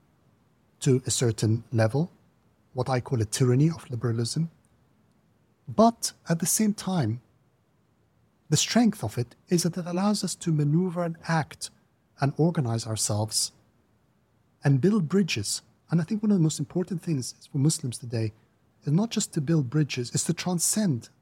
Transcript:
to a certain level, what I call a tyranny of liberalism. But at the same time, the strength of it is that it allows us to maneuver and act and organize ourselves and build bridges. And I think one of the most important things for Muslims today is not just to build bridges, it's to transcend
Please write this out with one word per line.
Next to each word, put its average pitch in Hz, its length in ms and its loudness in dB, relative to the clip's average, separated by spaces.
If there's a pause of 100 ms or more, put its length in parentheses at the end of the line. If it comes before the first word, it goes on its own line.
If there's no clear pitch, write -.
(800)
to 131 260 4
a 123 40 -4
certain 113 520 0 (100)
level, 120 380 2 (600)
what 127 160 -4
I 131 120 2
call 117 200 -2
a 104 60 0 (100)
tyranny 135 340 4
of - 200 -10
liberalism. 117 600 -2 (1160)
But 226 440 2 (160)
at 165 120 2
the 175 180 -2
same 214 160 2
time, 156 380 0 (1400)
the - 20 4 (120)
strength 226 360 2
of 107 180 -6
it - 140 -10 (120)
is 175 140 2
that 170 140 -2
it 175 100 -8
allows 202 380 0
us 175 180 -4
to 170 80 -2
maneuver 165 540 2
and 165 120 -4 (120)
act - 420 -4 (500)
and 139 160 0
organize 143 500 0
ourselves 107 680 -2 (1120)
and 139 160 4
build 185 280 2
bridges. 175 540 -2 (280)
And 165 100 2
I 160 40 -2
think 214 180 -6
one 208 100 2
of 196 60 4
the 160 100 4
most - 100 -4
important 175 440 -6
things 139 320 -4 (180)
for 147 60 -4
Muslims 139 400 0
today 113 340 -4 (520)
is 143 80 -2
not 208 180 2
just - 240 -4
to 165 60 -2
build 139 300 0
bridges, 131 440 -2
it's 156 100 -2
to 170 100 -2
transcend 180 760 -2 (120)